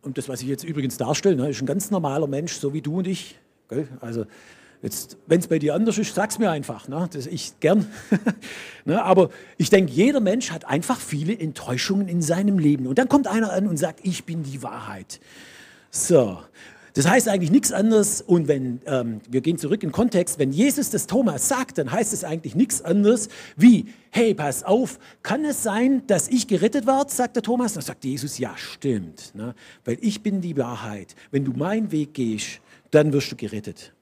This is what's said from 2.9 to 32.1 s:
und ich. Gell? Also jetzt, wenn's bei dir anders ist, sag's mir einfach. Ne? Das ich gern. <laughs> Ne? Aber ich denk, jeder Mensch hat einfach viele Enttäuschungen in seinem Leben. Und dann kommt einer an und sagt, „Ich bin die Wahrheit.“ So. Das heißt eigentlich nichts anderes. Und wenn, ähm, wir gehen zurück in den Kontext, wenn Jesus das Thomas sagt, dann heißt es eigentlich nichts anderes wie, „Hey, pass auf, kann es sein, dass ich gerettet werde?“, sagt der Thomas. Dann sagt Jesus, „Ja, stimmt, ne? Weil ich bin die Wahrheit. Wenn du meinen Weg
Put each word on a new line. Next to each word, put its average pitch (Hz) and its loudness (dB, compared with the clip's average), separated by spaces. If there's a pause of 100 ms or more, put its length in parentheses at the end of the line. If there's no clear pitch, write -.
und 180 -2
ich. - -8 (320)
Gell? 135 -6 (140)
Also 117 -6 (560)
jetzt, - -10 (120)
wenn's 170 4
bei 160 0
dir 147 0
anders 214 0
ist, 214 -2
sag's 208 -2
mir 208 2
einfach. 139 -8
Ne? 165 -4
Das 135 -8
ich - -10
gern. 185 4 (480)
<laughs> - -18
Ne? 160 0
Aber 185 6 (280)
ich 160 0
denk, 190 6
jeder 226 4
Mensch 208 0
hat 160 -10
einfach 165 -2
viele 156 -4
Enttäuschungen 165 -4
in 170 0
seinem 185 2
Leben. 147 2
Und 135 2
dann 254 4
kommt 277 4
einer 208 0
an 190 0
und 170 0
sagt, 160 -2
„Ich 180 -4
bin 165 -6
die 139 -10
Wahrheit.“ 101 -12 (680)
So. 113 2 (560)
Das 143 2
heißt 233 4
eigentlich 180 0
nichts 269 4
anderes. 208 2
Und 170 2
wenn, 131 0
ähm, 120 -2
wir 127 0
gehen 156 -2
zurück 156 -2
in 156 -4
den - -8
Kontext, - 0
wenn 135 0
Jesus 247 0
das - -4
Thomas 190 0
sagt, 262 -2
dann 135 -2
heißt 214 0
es 180 -6
eigentlich 156 -6
nichts - 0
anderes 208 2 (260)
wie, 202 8 (240)
„Hey, 226 2
pass 143 -4
auf, 214 0 (240)
kann 277 -2
es 294 -2
sein, 240 0
dass 185 2
ich 240 0
gerettet 214 2
werde?“, 269 2
sagt 247 -2
der 233 -2
Thomas. 240 0
Dann 143 -8
sagt - -12
Jesus, 135 -6
„Ja, 123 -6
stimmt, - -6
ne? 113 -10 (300)
Weil 120 -2
ich - -2
bin 196 -2
die 170 -4
Wahrheit. 117 -6 (160)
Wenn 139 0
du 131 -4
meinen 196 -2
Weg 151 -2